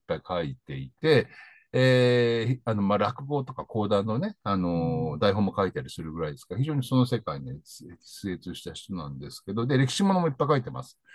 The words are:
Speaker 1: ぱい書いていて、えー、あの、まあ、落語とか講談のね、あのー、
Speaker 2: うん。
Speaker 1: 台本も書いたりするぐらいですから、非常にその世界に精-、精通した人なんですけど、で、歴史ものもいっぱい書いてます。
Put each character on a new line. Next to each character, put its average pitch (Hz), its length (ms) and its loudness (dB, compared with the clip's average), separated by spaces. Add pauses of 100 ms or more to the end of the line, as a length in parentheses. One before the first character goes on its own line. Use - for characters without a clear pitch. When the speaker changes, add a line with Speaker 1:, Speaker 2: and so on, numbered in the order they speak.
Speaker 1:
ぱ 85 80 0
い 73 100 -8
書 90 160 -2
い 71 140 -4
て 69 220 -10
い 67 140 -10
て、 147 360 2 (460)
え 123 800 4
ー、 123 120 -2
あ 110 100 -2
の、 104 100 0
ま 101 120 4
あ、 - 40 2
落 104 260 -2
語 143 180 -2
と - 100 -12
か - 120 -10
講 104 240 -2
談 101 160 2
の 110 120 -2
ね、 202 260 -4
あ 98 120 0
の 90 140 0
ー、 82 460 0
Speaker 2:
う - 20 -
ん。 - 20 -8
Speaker 1:
台 101 140 4
本 104 100 2
も 95 100 0
書 98 140 2
い 90 60 -4
た - 80 -4
り - 80 -10
す - 120 -12
る 78 120 -8
ぐ 82 80 -6
ら 78 80 -2
い - 20 -8
で 69 60 -12
す - 80 -20
か - 80 -10
ら、 113 80 -2
非 139 40 2
常 156 80 -4
に 135 120 -2
そ 131 100 -2
の 127 100 6
世 120 140 -2
界 71 220 -8
に 123 240 -10
精-、 - 200 -20 (140)
精 - 400 -8
通 90 160 -10
し - 80 -14
た 87 80 -10
人 - 240 -12
な 78 140 -8
ん 69 100 -12
で 69 120 -12
す - 120 -18
け 98 80 -10
ど、 113 140 -2
で、 131 120 2
歴 131 140 4
史 - 120 0
も 196 100 4
の 180 80 2
も 165 80 2
い - 20 -4
っ 135 40 -6
ぱ 147 100 0
い - 20 -4
書 156 80 4
い 135 80 0
て - 80 -10
ま 127 120 -10
す。 - 180 -20 (140)